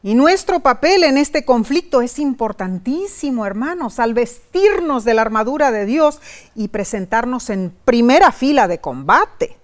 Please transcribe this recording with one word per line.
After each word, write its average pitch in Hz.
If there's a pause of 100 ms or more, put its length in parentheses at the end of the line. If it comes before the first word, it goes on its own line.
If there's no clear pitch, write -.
Y 202
nuestro 339
papel 330
en 277
este 294
conflicto 262
es 247
importantísimo, 240
hermanos, 247
al 233
vestirnos 311
de 226
la 220
armadura 233
de 208
Dios 294 (340)
y 214
presentarnos 220
en 185 (100)
primera 254
fila 262
de 170
combate. 156